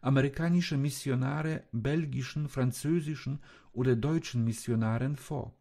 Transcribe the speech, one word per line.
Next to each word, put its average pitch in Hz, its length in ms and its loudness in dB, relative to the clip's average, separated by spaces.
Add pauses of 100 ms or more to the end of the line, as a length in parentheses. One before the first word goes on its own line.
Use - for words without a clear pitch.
amerikanische 143 760 2
Missionare 139 840 -2 (100)
belgischen, 139 720 -2
französischen 143 920 -2 (340)
oder 127 240 4
deutschen 135 480 0
Missionaren 113 720 0
vor. 131 440 -8